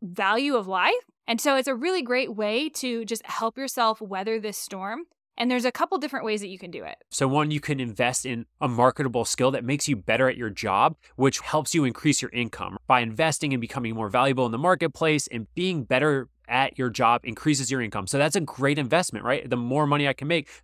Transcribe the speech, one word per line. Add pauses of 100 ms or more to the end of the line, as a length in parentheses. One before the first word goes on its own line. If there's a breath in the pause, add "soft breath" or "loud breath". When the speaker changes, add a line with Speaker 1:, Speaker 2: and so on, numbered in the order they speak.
Speaker 1:
value
of
life. (220)
And
so
it's
a
really
great
way
to
just
help
yourself
weather
this
storm. (360)
And
there's
a
couple
different
ways
that
you
can
do
it. (120)
Speaker 2:
So
one,
you
can
invest
in (140)
a
marketable
skill
that
makes
you
better
at
your
job, (180 soft breath)
which
helps
you
increase
your
income.
By
investing
and
becoming
more
valuable
in
the
marketplace
and
being
better (200)
at
your
job
increases
your
income.
So
that's
a
great
investment,
right?
The
more
money
I
can
make, (140 loud breath)